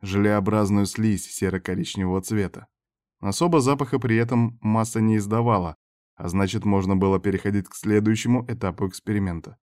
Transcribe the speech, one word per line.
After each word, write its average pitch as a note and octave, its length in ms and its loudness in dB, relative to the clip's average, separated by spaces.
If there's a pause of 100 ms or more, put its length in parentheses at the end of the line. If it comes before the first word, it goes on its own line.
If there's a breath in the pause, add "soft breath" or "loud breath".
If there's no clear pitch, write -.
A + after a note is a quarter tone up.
желеобразную G2+ 840 2
слизь G#2+ 420 -2
серо-коричневого F#2 920 -4
цвета. G2 460 -6 (520)
Особо D#3+ 420 2
запаха C3+ 380 0
при A#2 160 0
этом A#2 460 2
масса A2 380 0
не A2 180 4
издавала, G#2 580 0 (400)
а - 120 -10
значит, G2 380 0
можно G2 300 2
было F#2+ 240 4
переходить G2+ 480 -2
к - 80 -20
следующему A2 720 0
этапу G#2+ 400 -4
эксперимента. F#2 760 -4